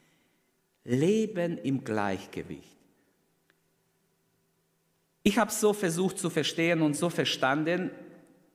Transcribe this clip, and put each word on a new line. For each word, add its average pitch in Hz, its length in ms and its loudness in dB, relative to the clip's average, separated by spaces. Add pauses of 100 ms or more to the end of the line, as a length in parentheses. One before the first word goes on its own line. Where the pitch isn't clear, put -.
(840)
Leben 170 760 0
im 135 260 -2
Gleichgewicht. 98 920 -6 (2500)
Ich 208 160 2
habe 214 120 2
so 208 220 4
versucht 185 460 0
zu 170 120 -2
verstehen 165 520 2
und 147 140 2
so 170 140 0
verstanden, 156 800 0 (640)